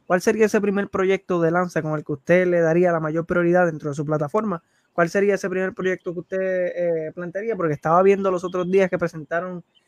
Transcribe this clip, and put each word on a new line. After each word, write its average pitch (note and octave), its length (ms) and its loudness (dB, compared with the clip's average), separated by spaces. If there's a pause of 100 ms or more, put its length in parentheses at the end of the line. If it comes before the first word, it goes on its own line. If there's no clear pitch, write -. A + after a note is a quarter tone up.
¿cuál F3+ 140 2
sería G#3+ 260 4
ese G#3+ 120 2
primer G3+ 280 0
proyecto F#3+ 520 0
de E3 120 4
Lanza F3 320 0
con D#3 100 -4
el D3+ 100 -4
que D3+ 100 -6
usted F3+ 340 2
le F3 120 2
daría E3+ 320 4
la E3 80 0
mayor D#3+ 280 -4
prioridad F3 400 2
dentro D3+ 220 -6
de C#3 60 -6
su D3+ 80 -6
plataforma? D#3 600 -4 (300)
¿Cuál E3+ 160 2
sería G3+ 260 2
ese F#3+ 120 -4
primer F#3 260 -4
proyecto F#3 400 -4
que F3 80 -10
usted, F#3+ 440 -4 (100)
eh, E3 380 -4
plantearía? F#3+ 420 -8
Porque E3 180 -2
estaba D#3+ 280 2
viendo G3 300 4
los F3+ 120 -4
otros F3+ 260 -4
días F#3+ 200 4
que F#3 80 -2
presentaron E3+ 680 -6 (240)